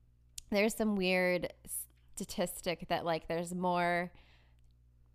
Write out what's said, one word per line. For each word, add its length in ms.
there's 240
some 220
weird 540
statistic 760
that, 160
like, 200
there's 280
more 580